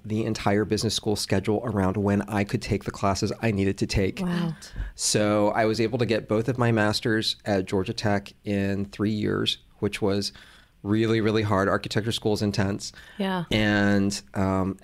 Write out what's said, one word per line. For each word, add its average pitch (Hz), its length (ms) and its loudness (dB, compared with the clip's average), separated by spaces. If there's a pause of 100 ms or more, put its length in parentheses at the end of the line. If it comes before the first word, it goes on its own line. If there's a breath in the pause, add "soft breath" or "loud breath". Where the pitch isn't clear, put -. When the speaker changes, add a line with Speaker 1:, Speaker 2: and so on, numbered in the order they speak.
Speaker 1:
the 107 200 -2
entire 107 400 0
business 104 300 -2
school 104 220 -2
schedule 104 480 0
around 101 320 0
when 101 260 2
I 101 220 0
could 104 180 -4
take 98 220 -2
the - 60 -4
classes 98 420 -2 (100)
I 113 80 2
needed 98 280 0
to 110 80 0
take. - 340 0
Speaker 2:
Wow. 175 340 -2 (400 loud breath)
Speaker 1:
So 104 560 2
I 110 140 2
was 110 160 2
able 113 180 0
to 120 80 2
get 107 220 0
both 110 200 0
of 123 100 0
my 117 140 4
masters 110 720 2
at 98 200 2
Georgia 95 280 -2
Tech 101 400 -2 (120)
in 101 420 -2
three 104 240 -2
years, 104 480 -2 (220)
which 101 220 -2
was 101 300 0 (500 loud breath)
really, 110 380 2
really 107 220 2
hard. 101 260 2
Architecture 104 440 -2
school 110 200 -2
is 104 100 0
intense. 98 500 -2 (260 loud breath)
Speaker 2:
Yeah. 190 320 -2
Speaker 1:
And, 101 720 2 (140)
um, 95 500 0